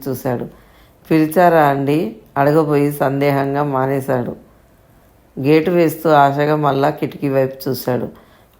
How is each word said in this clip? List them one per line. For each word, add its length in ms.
చూశాడు. 360
"పిలిచారా 500
అండి?" 540
అడగబోయి 540
సందేహంగా 720
మానేశాడు. 720
గేటు 320
వేస్తూ 380
ఆశగా 460
మళ్ళా 340
కిటికీ 400
వైపు 400
చూశాడు. 380